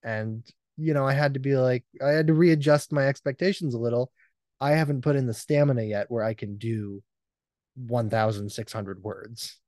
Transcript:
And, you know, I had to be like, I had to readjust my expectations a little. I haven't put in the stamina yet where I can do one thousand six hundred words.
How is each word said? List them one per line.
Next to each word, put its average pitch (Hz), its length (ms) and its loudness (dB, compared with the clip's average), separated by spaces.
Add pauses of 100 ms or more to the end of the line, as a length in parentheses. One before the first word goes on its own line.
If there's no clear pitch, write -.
And, 110 420 -8 (320)
you 156 180 -2
know, 135 120 2
I 139 60 2
had 139 220 2
to 139 60 -4
be 139 160 0
like, 127 280 2 (180)
I 139 80 2
had 156 160 2
to 160 80 6
readjust 151 580 4
my 139 140 2
expectations 143 680 -2
a 117 40 -4
little. 120 340 0 (480)
I 143 120 2
haven't 147 300 0
put 147 140 2
in 131 100 0
the 113 80 -4
stamina 143 500 2
yet 104 260 -4
where 117 140 -2
I 110 100 -2
can 101 220 -10
do 104 460 -6 (720)
one 120 360 -4
thousand 110 400 -2
six - 220 -12
hundred 98 320 -10
words. 107 640 -12